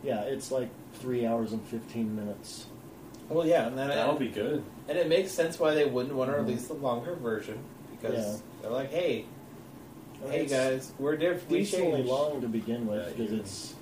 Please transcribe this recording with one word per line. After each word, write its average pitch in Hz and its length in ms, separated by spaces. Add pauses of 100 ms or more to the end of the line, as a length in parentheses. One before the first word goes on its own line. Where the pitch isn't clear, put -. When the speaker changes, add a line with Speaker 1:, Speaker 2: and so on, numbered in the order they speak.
Speaker 1:
Yeah, 123 220
it's, 135 260
like, 127 180 (240)
three 123 320
hours 113 260
and 110 120
fifteen 113 520
minutes. - 520 (600)
Speaker 2:
Well, 160 200
yeah, 156 180
and 123 100
then 135 120
Speaker 3:
That'll 147 280
Speaker 2:
it, 147 40
Speaker 3:
be 127 80
good. 123 360 (240)
Speaker 2:
and 151 80
it 165 140
makes 190 220
sense 165 280
why 156 140
they 151 120
wouldn't 127 280
wanna 127 200
Speaker 1:
Mm-hmm. 127 120
Speaker 2:
release - 220
the 156 80
longer 135 400
version 110 420 (420)
because 113 140 (220)
Speaker 1:
Yeah. - 20 (240)
Speaker 2:
they're 107 100
like, 135 200
"Hey, 156 340 (920)
Speaker 1:
I - 60
mean, 139 60
Speaker 2:
hey 147 120
Speaker 1:
it's 139 100
Speaker 2:
guys, 131 460
we're 147 180
diff-, 170 320
we 170 100
Speaker 1:
decently 175 340
Speaker 2:
changed." 127 180
Speaker 1:
long 143 300
to 120 60
begin 113 380
with 107 140 (180)
Speaker 3:
Yeah, 117 80
Speaker 1:
'cause 104 80
Speaker 3:
you 107 60
Speaker 1:
it's - 420